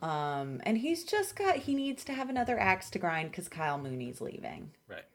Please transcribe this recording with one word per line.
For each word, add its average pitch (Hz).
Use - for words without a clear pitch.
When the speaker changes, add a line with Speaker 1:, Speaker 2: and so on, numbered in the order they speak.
Speaker 1:
Mm-hmm. -
Speaker 2:
Um, 143
and 220
he's 330
just 415
got, 392
he 277
needs 277
to 277
have 262
another 247
axe 190
to 190
grind 160
'cause 175
Kyle 151
Mooney's 127
leaving. -
Speaker 1:
Right. -